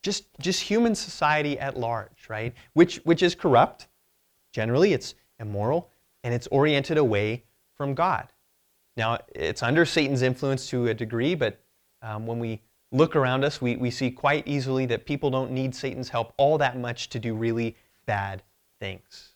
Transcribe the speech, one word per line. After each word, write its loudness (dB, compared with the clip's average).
Just, -4
just -2
human 2
society -2
at -6
large, -6
right? -6
Which, 4
which 4
is 2
corrupt. 4
Generally, 4
it's -4
immoral, -2
and -2
it's -4
oriented 2
away 2
from -4
God. -2
Now, 0
it's -4
under 4
Satan's 0
influence 0
to 0
a 2
degree, -2
but, -2
um, -8
when -4
we -6
look 2
around 2
us, -2
we, 0
we -2
see -2
quite -2
easily -2
that -4
people -2
don't -2
need -4
Satan's -8
help -4
all 4
that 0
much -6
to -6
do -4
really -2
bad -4
things. -14